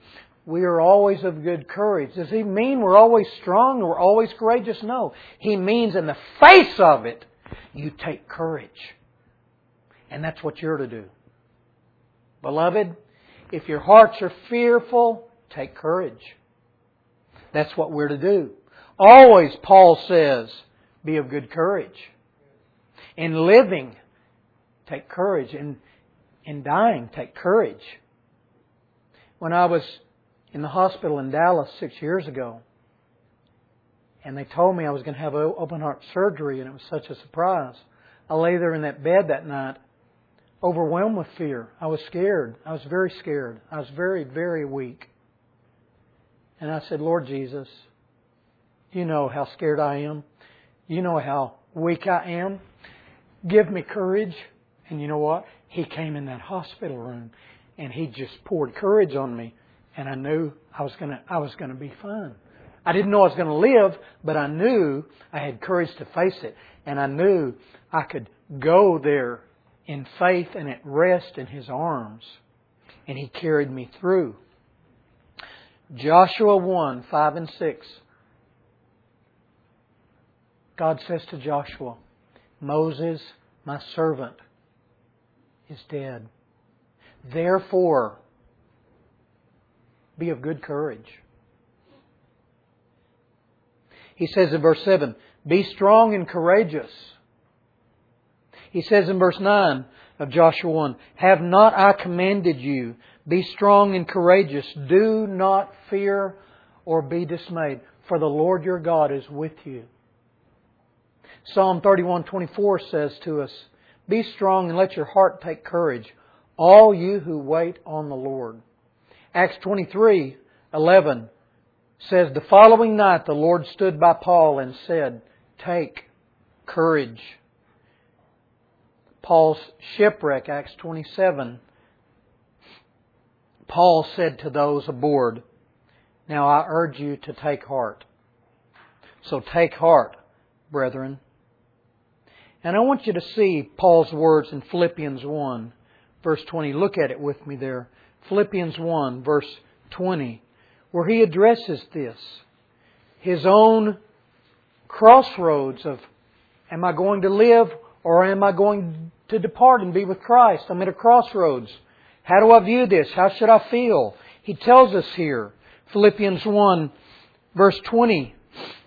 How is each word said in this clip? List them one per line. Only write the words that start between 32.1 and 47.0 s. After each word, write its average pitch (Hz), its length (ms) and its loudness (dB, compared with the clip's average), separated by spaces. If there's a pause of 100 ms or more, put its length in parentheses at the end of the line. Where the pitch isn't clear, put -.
ago, 123 340 -12 (1600)
and 139 120 -16
they 139 80 -14
told 180 320 0
me 165 80 -8
I 147 60 -6
was 139 120 -8
gonna 139 160 -14
have 147 160 -10
o-, 156 220 -4
open 165 240 -12
heart 147 220 -10 (100)
surgery, 151 480 -4
and 131 80 -16
it 135 40 -20
was 135 180 -20
such 151 180 -12
a 143 120 -16
surprise. 160 560 -6 (520)
I 160 60 -6
lay 170 220 0
there 170 180 -2
in 156 80 -8
that 147 200 -10
bed 170 260 0
that 135 180 -6
night, 135 300 -12 (840)
overwhelmed 175 540 -2
with 165 200 -10
fear. 131 320 -10 (120)
I 165 60 -10
was 160 200 -6
scared. 175 580 -6
I 160 80 -14
was 147 160 -12
very 180 320 -4
scared. 131 400 -10 (100)
I 156 80 -14
was 131 180 -14
very, 180 280 -6
very 160 400 -8
weak. 135 440 -14 (1500)
And 151 100 -12
I 156 180 -8
said, 151 120 -8